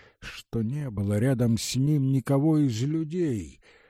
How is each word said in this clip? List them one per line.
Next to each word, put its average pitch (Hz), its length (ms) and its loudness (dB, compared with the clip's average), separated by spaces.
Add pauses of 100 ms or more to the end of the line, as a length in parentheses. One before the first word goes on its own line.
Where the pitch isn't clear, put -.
(200)
что - 420 -8
не 135 280 -6
было 101 300 0
рядом 117 380 2
с - 180 -6
ним 135 360 2
никого 139 480 2
из 120 240 0
людей, 151 800 -4 (280)